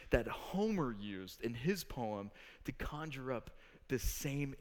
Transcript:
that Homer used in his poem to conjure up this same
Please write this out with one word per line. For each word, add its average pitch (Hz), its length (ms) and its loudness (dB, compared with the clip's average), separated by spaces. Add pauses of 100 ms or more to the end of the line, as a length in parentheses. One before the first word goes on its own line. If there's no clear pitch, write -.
(100)
that 117 160 6
Homer 185 720 2
used 98 440 -4
in 117 120 0
his 156 300 2
poem 104 480 -2 (320)
to - 80 -2
conjure 135 600 -2
up 113 180 -2 (360)
this 131 160 2
same 139 580 0